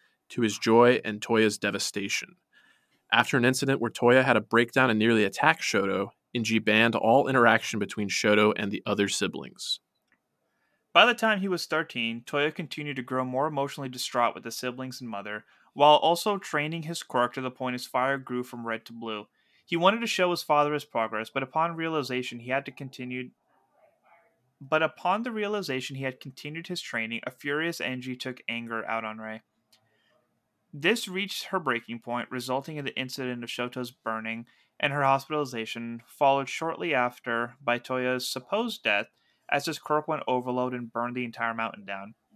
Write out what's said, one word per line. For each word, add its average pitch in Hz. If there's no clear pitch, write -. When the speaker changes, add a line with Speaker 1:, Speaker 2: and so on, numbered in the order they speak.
Speaker 1:
to 123
his 107
joy 120
and 107
Toya's 110
devastation. -
After 117
an 120
incident 131
where 117
Toya 123
had 123
a 107
breakdown 120
and 110
nearly 110
attacked 147
Shoto, 98
Inji 110
banned 110
all 117
interaction 117
between 101
Shoto 104
and 101
the 104
other 101
siblings. -
Speaker 2:
By 233
the 240
time 220
he 196
was 175
thirteen, 120
Toya 151
continued 147
to 135
grow 131
more 127
emotionally 143
distraught 123
with 95
the 117
siblings 127
and 123
mother, 104
while 147
also 170
training 160
his 160
quirk 120
to -
the 131
point 127
his 123
fire 135
grew 123
from 120
red 113
to -
blue. 113
He 170
wanted 190
to 233
show 180
his 170
father 147
his 143
progress, 110
but 165
upon 160
realization 131
he 117
had 139
to 143
continue, 127
but 156
upon 180
the 247
realization 190
he 135
had 131
continued 151
his 175
training, 113
a -
furious 156
Angie 127
took 127
anger 117
out 113
on 110
Rei. 110
This 180
reached 190
her -
breaking 117
point, 120
resulting 131
in 147
the 135
incident 127
of 117
Shoto's 123
burning 113
and 143
her 143
hospitalization, 123
followed 139
shortly 165
after 123
by 123
Toya's 127
supposed 214
death, 107
as 143
his 151
quirk 151
went 151
overload 127
and 120
burned 120
the 127
entire 117
mountain 110
down. 98